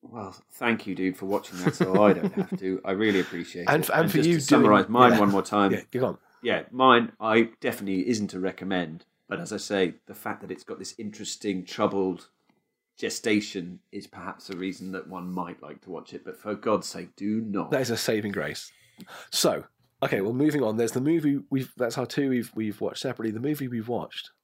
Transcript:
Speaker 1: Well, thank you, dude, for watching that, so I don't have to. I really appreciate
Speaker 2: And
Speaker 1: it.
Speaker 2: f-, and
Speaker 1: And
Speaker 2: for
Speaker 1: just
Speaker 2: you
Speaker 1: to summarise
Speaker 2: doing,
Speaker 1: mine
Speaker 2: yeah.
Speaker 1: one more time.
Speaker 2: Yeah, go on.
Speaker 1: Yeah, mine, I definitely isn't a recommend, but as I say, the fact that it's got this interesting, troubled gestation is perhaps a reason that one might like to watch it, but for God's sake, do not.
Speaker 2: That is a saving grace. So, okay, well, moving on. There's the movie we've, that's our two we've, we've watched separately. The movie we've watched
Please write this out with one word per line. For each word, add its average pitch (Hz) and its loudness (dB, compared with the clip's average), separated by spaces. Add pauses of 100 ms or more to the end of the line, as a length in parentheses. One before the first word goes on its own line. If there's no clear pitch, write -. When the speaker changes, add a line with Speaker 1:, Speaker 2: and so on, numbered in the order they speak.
Speaker 1:
Well, 104 -12 (180)
thank 117 -2
you, 92 -6
dude, 92 -2
for 95 -10
watching 98 -4
that, 90 0
so - 4
I 101 10
don't 87 -2
have 92 -4
to. 95 -4
I 98 -4
really 98 2
appreciate 87 -6
Speaker 2:
And 151 2
Speaker 1:
it. - -4
Speaker 2:
f-, - 0
and 156 4
Speaker 1:
And - 0
Speaker 2:
for 156 2
Speaker 1:
just 156 4
Speaker 2:
you 170 4
Speaker 1:
to 156 0
summarise 120 8
Speaker 2:
doing, 104 -6
Speaker 1:
mine 123 8
Speaker 2:
yeah. 113 4
Speaker 1:
one 101 6
more 98 2
time. 101 2
Speaker 2:
Yeah, 98 -2 (100)
go 127 0
on. 92 -4 (240)
Speaker 1:
Yeah, 101 -2
mine, 120 6
I 113 2 (100)
definitely 98 -2
isn't 107 -2
a 95 -8
recommend, 90 -4 (240)
but 95 -6
as 85 -10
I 101 -6
say, 95 0 (120)
the - -18
fact - -10
that 95 -12
it's 90 -12
got 95 -14
this 95 -14
interesting, 101 -6
troubled 98 -2 (680)
gestation 101 -2 (120)
is 101 -14
perhaps - -14
a 95 -8
reason 92 -8
that 92 -10
one 90 -10
might 87 -8
like 73 -18
to 92 -16
watch 78 -14
it, - -16
but - -14
for 104 -8
God's 104 -2
sake, 87 -12
do 107 -2
not. 101 -4
Speaker 2:
That 139 2
is 120 -2
a 110 -2
saving 107 -2
grace. 73 -6 (580)
So, - 0 (360)
okay, 123 0
well, 107 -2
moving 143 2
on. 107 0
There's 113 0
the 127 0
movie 147 2 (120)
we've, 135 -2
that's 120 -2
our 123 -2
two 139 0
we've, 123 0
we've 107 -4
watched - -6
separately. 113 -4
The 107 -6
movie 143 -4
we've 117 -6
watched - -6 (120)